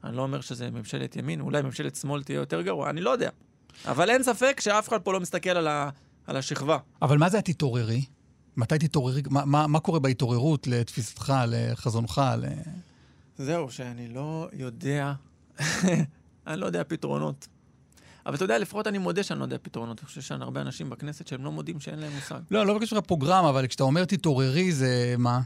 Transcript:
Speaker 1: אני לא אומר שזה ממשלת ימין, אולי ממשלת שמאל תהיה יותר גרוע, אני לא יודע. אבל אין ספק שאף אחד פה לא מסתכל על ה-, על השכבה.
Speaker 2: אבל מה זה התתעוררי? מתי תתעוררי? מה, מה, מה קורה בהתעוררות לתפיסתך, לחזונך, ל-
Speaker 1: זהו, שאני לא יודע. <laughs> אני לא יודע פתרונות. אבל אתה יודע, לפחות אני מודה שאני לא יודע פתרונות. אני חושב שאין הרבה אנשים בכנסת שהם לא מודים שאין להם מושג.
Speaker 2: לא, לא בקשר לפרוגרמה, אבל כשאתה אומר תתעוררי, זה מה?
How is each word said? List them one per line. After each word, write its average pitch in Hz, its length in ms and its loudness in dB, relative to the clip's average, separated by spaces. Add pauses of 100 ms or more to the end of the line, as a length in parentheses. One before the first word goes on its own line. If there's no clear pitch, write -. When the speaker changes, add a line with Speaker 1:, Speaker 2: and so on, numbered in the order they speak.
Speaker 1:
אני 110 120 -8
לא 131 60 -2
אומר 135 180 -4
שזה 120 300 -8
ממשלת 127 460 -8
ימין, 143 240 -6
אולי 143 220 -2
ממשלת 139 340 -6
שמאל 143 260 -6
תהיה 139 140 -6
יותר 143 260 -4
גרוע, 165 280 -4
אני 147 100 -6
לא 196 100 0
יודע. 233 200 0 (560)
אבל 156 240 2
אין 262 120 4
ספק 254 380 2
שאף 208 280 2
אחד 220 120 0
פה 190 120 0
לא 190 80 2
מסתכל 180 300 -2
על 175 180 2
ה-, 147 220 0 (360)
על 135 100 -4
השכבה. 139 420 0 (240)
Speaker 2:
אבל 147 160 8
מה 160 100 8
זה 208 100 4
התתעוררי? 120 680 0 (520)
מתי 139 220 2
תתעוררי? 143 520 2
מה, 139 140 4
מה, 147 220 6
מה 147 140 4
קורה 165 180 2
בהתעוררות 131 680 2
לתפיסתך, 120 680 -2 (160)
לחזונך, 117 760 0 (160)
ל- 120 80 -4 (920)
Speaker 1:
זהו, 147 320 -4
שאני 120 380 -12
לא 156 440 -6
יודע. 139 600 -2 (460)
<laughs> 156 880 0
אני 156 140 -6
לא 196 60 -2
יודע 170 220 -2
פתרונות. 147 600 -4 (800)
אבל 139 100 -6
אתה 165 80 0
יודע, 220 140 2
לפחות 208 280 -4
אני 202 120 -2
מודה 180 240 -2
שאני 170 160 -4
לא 135 60 -4
יודע 131 180 -6
פתרונות. 117 360 -8
אני - 80 -18
חושב - 140 -14
שאין 139 220 -8
הרבה 127 180 -8
אנשים 139 300 -8
בכנסת 143 360 -12
שהם 131 180 -8
לא 151 80 -6
מודים 156 280 -8
שאין 151 180 -12
להם 151 140 -10
מושג. - 280 -10 (100)
Speaker 2:
לא, 202 160 4
לא 208 120 4
בקשר 220 180 -2
לפרוגרמה, 175 540 4
אבל 131 160 4
כשאתה - 180 -2
אומר 151 200 4
תתעוררי, 151 680 2
זה 127 460 2
מה? 123 280 4